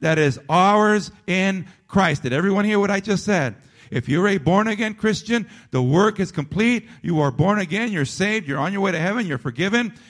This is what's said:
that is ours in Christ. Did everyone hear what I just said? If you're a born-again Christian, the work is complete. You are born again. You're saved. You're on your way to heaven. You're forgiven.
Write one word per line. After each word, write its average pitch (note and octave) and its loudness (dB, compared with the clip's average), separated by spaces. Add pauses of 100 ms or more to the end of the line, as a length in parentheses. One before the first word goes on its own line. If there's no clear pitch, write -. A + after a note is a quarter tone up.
that D#3+ 2
is D3 2 (100)
ours G3+ 2 (160)
in F#3 -2 (200)
Christ. E3+ 2
Did A#2+ -2
everyone F#3+ 2
hear G#3+ 2
what G3+ 2
I G3+ 0
just G3+ -2
said? D3+ 0 (340)
If B2+ -4
you're F3+ 2
a G3+ 2
born-again G#3 0
Christian, A3 -2 (240)
the C3 0
work F#3 2
is F#3 -4
complete. G#3+ -2 (140)
You E3 -2
are C#3+ 2
born F#3 0
again. G3+ -4
You're D#3 -2
saved. G3+ -4
You're C3+ -6
on E3 -2
your G3 -2
way F#3+ 0
to E3 -2
heaven. G3+ -2
You're D3 -4
forgiven. G3 -2 (160)